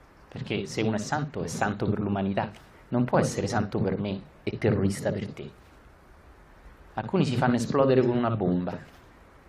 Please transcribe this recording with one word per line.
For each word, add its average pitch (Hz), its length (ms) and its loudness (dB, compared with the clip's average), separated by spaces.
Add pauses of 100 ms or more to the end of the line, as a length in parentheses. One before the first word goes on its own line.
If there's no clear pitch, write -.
(280)
Perché 101 380 -6
se - 160 -4
uno 110 120 2
è 107 60 -2
santo, 147 420 -4
è 85 60 -6
santo 104 420 -2
per 101 80 -2
l'umanità. 101 540 0 (380)
Non 123 120 2
può 127 160 2
essere 101 300 0
santo 107 320 -2
per 95 180 0
me 101 240 -4 (220)
e - 120 -4
terrorista 98 540 2
per 98 220 -4
te. - 180 -12 (1400)
Alcuni 139 300 0
si 127 100 0
fanno 123 220 4
esplodere 131 440 4
con 120 160 4
una 120 140 2
bomba. 90 480 0 (720)